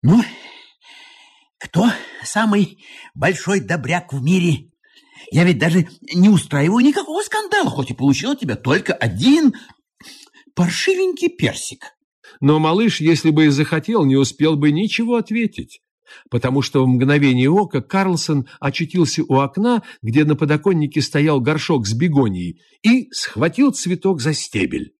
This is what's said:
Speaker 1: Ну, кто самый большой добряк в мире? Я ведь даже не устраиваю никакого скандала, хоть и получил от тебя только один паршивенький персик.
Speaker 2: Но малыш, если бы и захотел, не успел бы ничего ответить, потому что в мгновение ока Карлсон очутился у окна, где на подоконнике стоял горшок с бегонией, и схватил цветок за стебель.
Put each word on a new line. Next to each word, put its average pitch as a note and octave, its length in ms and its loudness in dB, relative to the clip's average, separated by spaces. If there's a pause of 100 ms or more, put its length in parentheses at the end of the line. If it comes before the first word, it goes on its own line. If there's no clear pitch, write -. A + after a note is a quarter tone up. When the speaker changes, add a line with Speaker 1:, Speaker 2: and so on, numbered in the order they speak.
Speaker 1:
Ну, G#3 200 4 (1400)
кто G#3+ 320 0 (320)
самый G#3+ 640 -2 (300)
большой F#3 460 -2
добряк E3 520 -6
в C3+ 100 -6
мире? E3+ 480 0 (600)
Я D#3 140 2
ведь F3 140 2
даже E3 300 2 (260)
не F3+ 140 6
устраиваю F#3 560 2
никакого D#4 380 0
скандала, G#4 460 -2
хоть - 220 -6
и - 40 -8
получил C#3 380 0
от C4 80 -6
тебя A#2+ 160 -6
только D3+ 380 -2
один B3 600 2 (1000)
паршивенький F4+ 720 -2
персик. - 560 -6 (560)
Speaker 2:
Но D3 180 4
малыш, F3 420 0
если D#3+ 300 2
бы D#3 160 4
и - 20 6
захотел, D#3 560 0
не C3+ 120 2
успел D3+ 400 0
бы D3 140 2
ничего A3+ 460 -2
ответить, A3 640 -6 (500)
потому B2+ 320 -2
что C3 220 0
в C3 40 2
мгновение C3 640 2
ока F#3 320 0
Карлсон E3+ 680 -2 (120)
очутился D#3+ 680 -2
у C3 140 2
окна, G#3 420 -2 (180)
где A#2 240 0
на D3 120 0
подоконнике D3+ 680 0
стоял D3 380 0
горшок C#3 460 -2
с G#2 60 -4
бегонией, A2+ 680 -2 (220)
и A#3+ 280 2
схватил E3+ 640 -2
цветок F3+ 480 -2
за D3+ 120 -2
стебель. - 680 -6